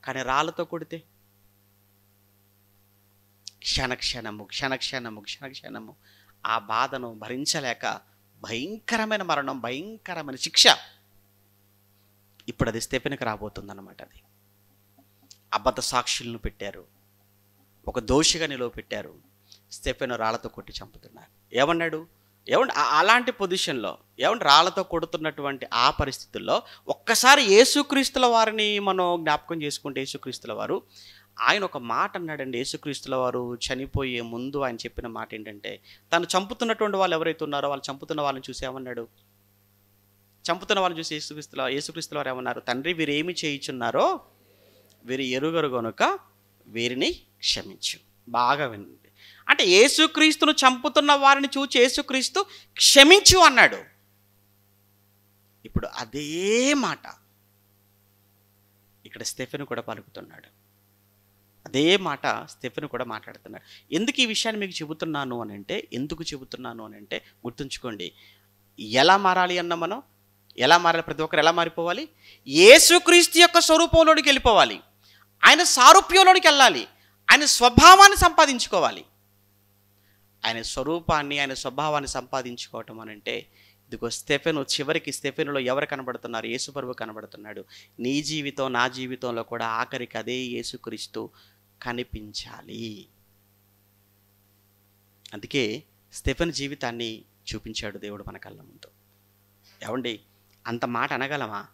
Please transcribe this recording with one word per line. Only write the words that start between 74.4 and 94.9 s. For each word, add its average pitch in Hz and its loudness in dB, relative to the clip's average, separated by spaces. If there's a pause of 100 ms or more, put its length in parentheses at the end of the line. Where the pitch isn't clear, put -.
ఆయన 294 8
సారూప్యంలోనికి 359 8
వెళ్ళాలి, 247 4 (420)
ఆయన 277 8
స్వభావాన్ని 339 8
సంపాదించుకోవాలి. 240 2 (1400)
ఆయన 113 -4
స్వరూపాన్ని, 143 -4
ఆయన 135 -2
స్వభావాన్ని 143 -4
సంపాదించుకోవటం 123 -10
అని 110 -18
అంటే, 107 -10 (380)
ఇదిగో 117 -8
స్టెఫెను, 151 -4
చివరికి 143 -6
స్టెఫెనులో 143 -6
ఎవరు 131 -2
కనబడుతున్నారు? 120 -10
యేసు 120 -8
ప్రభువు 131 -10
కనబడుతున్నాడు. 107 -16 (360)
నీ 139 -2
జీవితం, 139 -6
నా 123 0
జీవితంలో 123 -8
కూడా 117 -8
ఆఖరికి 117 -8
అదే 117 -8
యేసుక్రీస్తు 117 -12 (520)
కనిపించాలి. 110 -12 (2250)